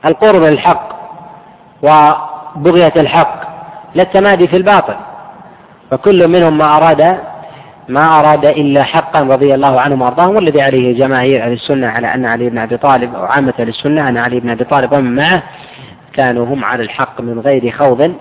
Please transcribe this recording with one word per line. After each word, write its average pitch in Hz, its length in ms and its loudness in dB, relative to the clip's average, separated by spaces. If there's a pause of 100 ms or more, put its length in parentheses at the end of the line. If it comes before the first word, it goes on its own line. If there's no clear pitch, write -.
القرب 185 380 2
للحق 151 460 2 (920)
وبغية 151 1160 2
الحق - 520 0 (460)
لا 180 80 2
التمادي 190 440 2
في 180 100 0
الباطل، 190 380 2 (960)
فكل 175 360 2
منهم 165 300 2
ما 151 200 4
أراد، 160 400 4 (720)
ما 156 300 2
أراد 151 260 4
إلا 143 380 2
حقا 160 380 -2
رضي 135 340 2
الله 135 260 2
عنهم 135 200 -2
وأرضاهم، 170 340 0
والذي 156 260 2
عليه 127 360 0
جماهير 131 460 0
أهل 120 80 -4
السنة 127 360 -4
على 113 260 -4
أن 127 120 -4
علي 117 240 -2
بن 120 80 -8
أبي 113 200 -6
طالب 123 380 0
أو 87 100 -8
عامة 127 340 -2
أهل 117 100 -2
السنة 147 400 -2
أن 120 80 -2
علي 120 220 -2
بن 120 100 -6
أبي 117 140 -4
طالب 131 300 -2
ومن 131 220 0
معه 160 280 0 (720)
كانوا 120 320 0
هم 131 200 -6
على 117 180 -4
الحق - 380 -8
من 117 180 -8
غير 120 320 -2
خوض 143 500 0